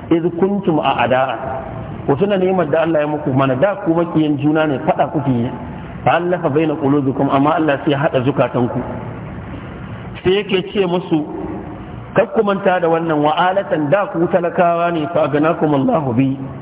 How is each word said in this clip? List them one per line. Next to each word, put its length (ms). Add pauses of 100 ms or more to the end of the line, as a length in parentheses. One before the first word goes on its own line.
(100)
idh 180 (100)
kuntum 400
a'da'a." 580 (680)
Ku 100
tuna 200
ni'imar 300
da 160
Allah 180
ya 60
muku 260
mana, 240
da 280
ku 100
makiyan 440
juna 280
ne, 120
faɗa 320
kuke 200
yi. 200 (540)
"Fa 140
allafa 320
baina 240
qulubikum," 560
amma 260
Allah 280
sai 80
ya 60
haɗa 240
zukatanku. 580 (1400)
Sai 100 (100)
yake 280
ce 160
musu, 400 (880)
"Kar 200
ku 100
manta 340
da 100
wannan, 340
wa'alatan 680
da 180
ku 220
talakawa 640
ne, 220
fa 120
agnakum 480
Allahu 380
bi." 240 (260)